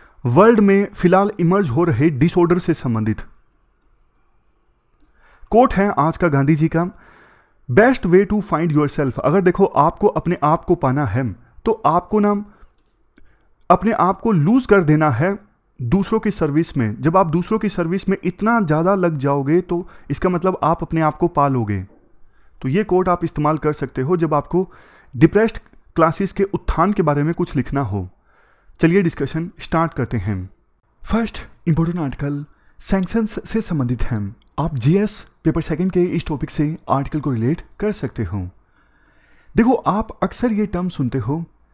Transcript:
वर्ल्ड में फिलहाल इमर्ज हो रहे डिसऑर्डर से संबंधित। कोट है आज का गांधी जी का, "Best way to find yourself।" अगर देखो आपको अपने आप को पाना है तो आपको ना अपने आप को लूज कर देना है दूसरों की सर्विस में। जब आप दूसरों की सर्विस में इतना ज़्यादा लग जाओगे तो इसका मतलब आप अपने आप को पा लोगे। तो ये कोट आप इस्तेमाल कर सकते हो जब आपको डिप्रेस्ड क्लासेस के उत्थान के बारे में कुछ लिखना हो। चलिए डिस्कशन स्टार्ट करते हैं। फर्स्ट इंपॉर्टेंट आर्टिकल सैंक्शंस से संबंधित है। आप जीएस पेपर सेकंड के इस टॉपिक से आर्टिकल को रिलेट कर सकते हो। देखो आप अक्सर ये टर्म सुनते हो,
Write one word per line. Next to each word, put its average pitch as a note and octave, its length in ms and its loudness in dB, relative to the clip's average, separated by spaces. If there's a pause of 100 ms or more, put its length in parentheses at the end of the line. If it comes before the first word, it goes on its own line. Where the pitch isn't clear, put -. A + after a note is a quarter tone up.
(260)
वर्ल्ड G3+ 340 6
में G3 340 4
फिलहाल F#3+ 460 2
इमर्ज F3 300 2
हो C3 140 0
रहे D3+ 260 2
डिसऑर्डर E3+ 500 2
से F3 140 0
संबंधित। A2 480 -2 (2250)
कोट A#3+ 240 4
है G3 260 0
आज D#3 180 0
का F3 100 2
गांधी C#3+ 280 2
जी D#3 120 2
का, E3+ 240 -2 (800)
"Best A3+ 300 4
way F#3+ 320 4
to G#3 100 0
find E3 280 -2
yourself।" C#3+ 480 0
अगर E3 220 2
देखो F#3 240 2
आपको E3 420 2
अपने E3+ 360 -2
आप D3+ 220 0
को F3 100 2
पाना C#3+ 300 0
है A#2+ 260 -2 (340)
तो A3+ 200 0
आपको F3 340 2
ना G#3 260 2 (1300)
अपने F#3 200 0
आप F#3 300 -2
को A#3 100 -2
लूज G3+ 340 2
कर G3+ 180 2
देना D#3 260 2
है D#3 300 -2 (420)
दूसरों F#3+ 380 -2
की A3 120 -2
सर्विस D#3 460 -2
में। A#2 240 -4
जब E3 160 0
आप F#3+ 100 2
दूसरों F3 320 -2
की G#3 100 -2
सर्विस F3+ 400 -4
में F#3+ 140 0
इतना A3 380 0
ज़्यादा E3 340 2
लग F3 220 0
जाओगे C#3+ 440 0
तो F3 280 -6 (200)
इसका F#3 200 -2
मतलब F3+ 340 0
आप D#3+ 180 0
अपने D#3+ 200 -2
आप D#3 140 0
को E3+ 120 0
पा C#3+ 200 0
लोगे। G#2+ 340 -2 (800)
तो C3+ 60 -6
ये F3 160 0
कोट F#3 260 0
आप F3 140 0
इस्तेमाल D#3 340 0
कर D3+ 160 -2
सकते C#3 280 -6
हो E3 160 0
जब E3 160 0
आपको E3 380 -2 (460)
डिप्रेस्ड G3+ 400 4 (380)
क्लासेस E3 360 0
के - 120 -2
उत्थान G3 500 0
के G3 80 0
बारे D3 220 0
में D#3+ 100 -2
कुछ - 220 -4
लिखना C#3 260 -2
हो। G2 280 -6 (680)
चलिए E3+ 220 4
डिस्कशन D#3+ 580 -4
स्टार्ट E3 340 -2
करते B2 240 -4
हैं। F#2+ 320 -4 (540)
फर्स्ट - 400 -2 (240)
इंपॉर्टेंट E3 320 0
आर्टिकल C#3+ 460 -6 (340)
सैंक्शंस G#3 600 -2 (100)
से A3+ 120 -2
संबंधित B2+ 420 -2
है। G#2+ 320 -2 (240)
आप D#3 160 -4
जीएस F3 520 0 (160)
पेपर E3 180 0
सेकंड F3 300 -2
के F3 120 2
इस F3 240 -2
टॉपिक D3+ 220 -4
से D#3 280 -2 (120)
आर्टिकल C#3 300 -2
को D3 120 -4
रिलेट B2 300 -2 (180)
कर G#3 120 -2
सकते B2 320 -6
हो। F2+ 260 -6 (1080)
देखो A#3 160 4
आप G3+ 340 -2 (160)
अक्सर A3+ 300 -2
ये G#3 120 -2
टर्म F3+ 240 -4
सुनते C3+ 280 -4
हो, C#3 280 -4 (280)